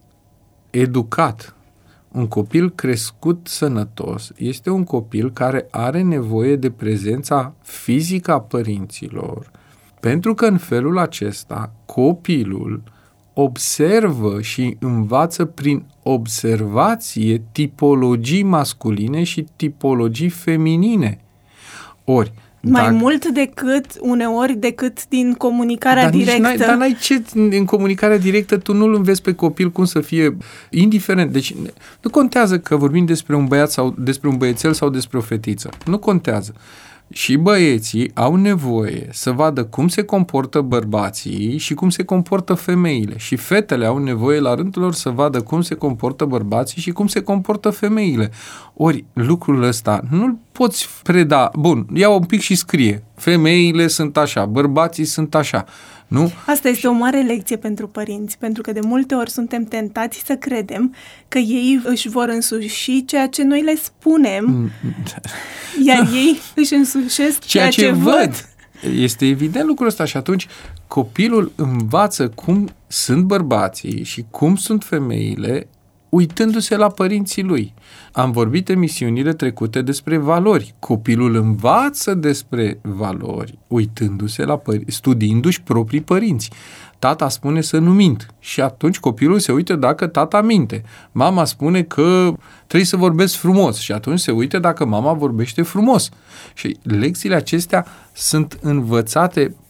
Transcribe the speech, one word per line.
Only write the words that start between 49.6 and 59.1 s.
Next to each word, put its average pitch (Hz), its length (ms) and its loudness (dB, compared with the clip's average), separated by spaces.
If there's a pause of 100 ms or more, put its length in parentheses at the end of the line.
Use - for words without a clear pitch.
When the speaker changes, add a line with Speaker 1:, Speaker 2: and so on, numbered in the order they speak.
Speaker 1:
ăsta 110 380 0 (100)
nu-l 226 260 0 (160)
poți - 360 0 (140)
preda. 151 560 4
Bun, 147 360 2
ia 190 140 4
un 196 160 4
pic 202 160 0
și - 140 0
scrie. 117 480 0 (120)
Femeile 170 720 4
sunt 156 300 -2
așa, 143 280 2
bărbații 143 600 0
sunt 156 300 -4
așa. 139 300 0 (420)
Nu? 160 260 0 (140)
Speaker 2:
Asta 294 220 0
este 247 180 0
o 247 60 2
mare 247 300 2
lecție 233 340 -2
pentru 214 320 -8
părinți, 208 500 -10
pentru 220 240 -6
că 220 100 -8
de 214 100 -4
multe 262 320 0